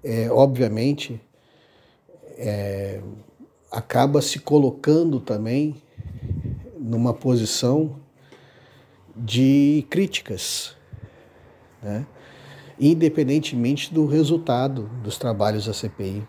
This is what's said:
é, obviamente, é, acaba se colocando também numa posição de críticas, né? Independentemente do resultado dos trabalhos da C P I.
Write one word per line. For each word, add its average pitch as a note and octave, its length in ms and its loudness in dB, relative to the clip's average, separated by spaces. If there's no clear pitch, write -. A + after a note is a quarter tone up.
é, A2+ 280 -2
obviamente, B2 880 2
é, G2+ 640 -6
acaba C#3 500 2
se - 180 -4
colocando D3 800 2
também B2+ 640 -2
numa A#2 340 0
posição B2+ 840 0
de C3+ 760 4
críticas, - 880 -4
né? G#2 240 -6
Independentemente D3 1160 2
do D#3 120 4
resultado C#3 840 0
dos G#2+ 160 -8
trabalhos G#2+ 480 -2
da A2 80 -4
C - 140 -6
P G#2 160 -10
I. G2+ 260 -6